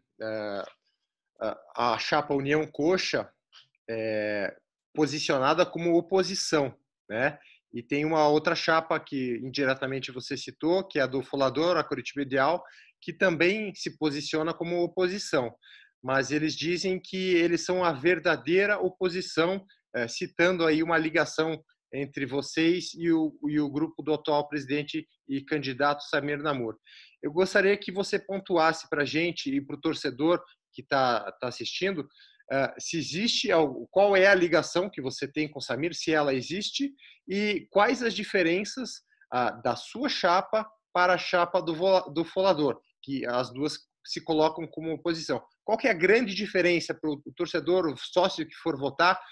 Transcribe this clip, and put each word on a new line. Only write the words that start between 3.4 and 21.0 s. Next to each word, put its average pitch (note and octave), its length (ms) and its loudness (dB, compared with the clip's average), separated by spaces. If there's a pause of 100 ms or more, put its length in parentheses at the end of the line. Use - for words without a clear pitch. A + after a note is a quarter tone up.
é, G#2+ 680 -4 (380)
posicionada D3 720 2
como E3+ 320 0
oposição, E3+ 800 0 (320)
né? C3 300 -2 (320)
E A#2+ 120 -10
tem C#3+ 200 -2
uma D#3 240 4
outra D#3 280 4
chapa D#3+ 440 2
que B2+ 440 -4
indiretamente C3 680 -2
você B2+ 240 -8
citou, E3+ 520 -2
que - 120 -4
é C#3 40 4
a C3 40 2
do C3 140 -2
Folador, C#3 560 0
a D3+ 60 0
Curitiba C#3+ 380 -6
Ideal, C#3 420 2 (360)
que - 140 -10
também F#3 600 2
se - 220 -10
posiciona D#3 560 -2
como E3+ 300 -2
oposição. F3 680 -2 (480)
Mas C3+ 300 0
eles D3+ 240 0
dizem F3+ 440 -2
que F#3 360 -2
eles E3+ 280 2
são F#3 200 0
a E3+ 80 2
verdadeira E3 880 2
oposição, F#3 840 -2 (300)
é, A#2+ 140 -2
citando E3+ 580 0
aí D#3 160 4
uma E3 160 2
ligação D#3+ 640 0 (320)